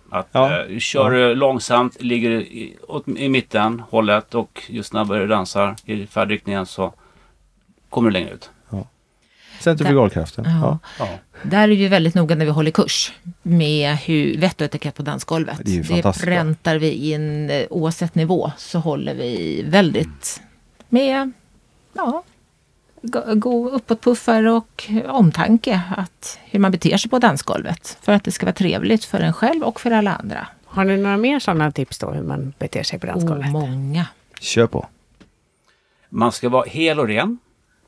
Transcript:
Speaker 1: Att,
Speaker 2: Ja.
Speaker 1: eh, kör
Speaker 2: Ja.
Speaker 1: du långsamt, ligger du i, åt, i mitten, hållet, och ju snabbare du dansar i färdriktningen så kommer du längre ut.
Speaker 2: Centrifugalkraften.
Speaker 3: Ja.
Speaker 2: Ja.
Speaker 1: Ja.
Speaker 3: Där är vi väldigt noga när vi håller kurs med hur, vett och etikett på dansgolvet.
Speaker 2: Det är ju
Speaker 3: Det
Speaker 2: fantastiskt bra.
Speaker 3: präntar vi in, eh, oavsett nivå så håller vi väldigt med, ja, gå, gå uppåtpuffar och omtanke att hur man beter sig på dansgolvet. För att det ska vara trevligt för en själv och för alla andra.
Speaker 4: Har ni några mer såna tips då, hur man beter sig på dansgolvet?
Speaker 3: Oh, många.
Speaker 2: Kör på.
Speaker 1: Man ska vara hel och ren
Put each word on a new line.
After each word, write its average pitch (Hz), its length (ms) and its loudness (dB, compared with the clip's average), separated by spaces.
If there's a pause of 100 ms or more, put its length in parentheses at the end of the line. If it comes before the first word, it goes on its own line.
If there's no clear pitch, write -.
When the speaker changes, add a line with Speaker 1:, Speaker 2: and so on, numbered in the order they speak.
(120)
Speaker 1:
Att, 92 200 -6
Speaker 2:
Ja. 131 340 2
Speaker 1:
eh, 95 140 -10
kör 131 320 2
Speaker 2:
Ja. 123 160 4
Speaker 1:
du 120 80 2
långsamt, 123 680 0
ligger 120 280 0
du 117 120 0
i, 104 340 -14 (120)
åt, 147 200 -8
i 139 220 -4
mitten, 117 500 0 (100)
hållet, 107 460 0
och - 320 -6
ju 110 160 -10
snabbare 107 360 -2
du 98 80 -2
dansar 101 480 0 (100)
i 104 220 -6
färdriktningen 101 580 -2
så 92 280 -6 (960)
kommer 117 200 2
du 101 40 2
längre 87 180 -2
ut. - 180 -18 (1120)
Speaker 2:
Centrifugalkraften. 127 840 2
Speaker 3:
Ja. 156 340 2 (200)
Speaker 2:
Ja. 120 60 -2
Speaker 1:
Ja. 92 140 -8 (240)
Speaker 3:
Där 208 200 2
är 214 40 6
vi 196 200 4
väldigt 170 280 4
noga 165 200 4
när 156 100 2
vi 151 60 2
håller 156 200 2
kurs - 420 0 (280)
med 151 540 2
hur, 151 420 0
vett 170 240 0
och 151 40 2
etikett 143 300 -6
på 147 80 -10
dansgolvet. 147 600 -4
Speaker 2:
Det 101 80 -2
är 90 40 2
ju - 60 0
Speaker 3:
Det 110 60 -6
Speaker 2:
fantastiskt 170 380 0
bra. 175 100 2
Speaker 3:
präntar 156 420 0
vi 151 340 -2
in, 151 380 -4
eh, 143 200 0
oavsett 165 460 -2
nivå 160 420 0
så - 220 -6
håller 143 360 -4
vi 92 520 -4
väldigt 151 760 0 (480)
med, 269 420 2 (640)
ja, 330 300 -4 (760)
gå, 233 220 -6 (120)
gå 240 340 0
uppåtpuffar 233 800 0
och 226 420 -2 (180)
omtanke 214 720 4 (160)
att - 480 -10
hur 202 140 -2
man 190 120 6
beter 175 260 2
sig 226 140 -2
på 254 80 2
dansgolvet. - 840 0
För 208 100 2
att 202 120 4
det 185 80 -2
ska - 140 -4
vara 190 100 0
trevligt 196 500 2
för - 140 -2
en 165 140 2
själv 302 300 0
och 226 180 -4
för 233 100 0
alla 208 240 2
andra. - 320 -8 (180)
Speaker 4:
Har 190 200 0
ni 196 120 4
några 202 200 2
mer 262 220 2
såna 156 320 0
tips - 280 -6
då, - 120 -6
hur 151 120 -6
man 139 360 -6
beter - 240 -6
sig - 160 -6
på 175 80 -8
dansgolvet? 160 400 -2
Speaker 3:
Oh, 143 40 -2
många. 143 540 -2 (340)
Speaker 2:
Kör 113 280 2
på. - 200 -6 (1200)
Speaker 1:
Man 117 220 0
ska 123 180 -4
vara 127 180 2
hel 156 320 0
och 123 80 2
ren 160 300 0 (500)